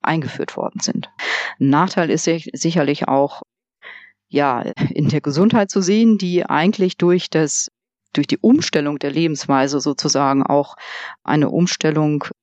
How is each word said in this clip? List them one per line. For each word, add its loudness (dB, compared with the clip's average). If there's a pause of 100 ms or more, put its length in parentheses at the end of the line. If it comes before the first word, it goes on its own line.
eingeführt -4
worden -8
sind. -6 (520)
Ein 4
Nachteil 2
ist 0
sich-, -2
sicherlich 0
auch, 0 (880)
ja, 0 (280)
in 0
der 0
Gesundheit 2
zu 0
sehen, 4
die 0
eigentlich 0
durch 2
das, -2 (420)
durch 0
die -2
Umstellung 2
der -4
Lebensweise 0
sozusagen 0
auch 0 (480)
eine 0
Umstellung 0 (180)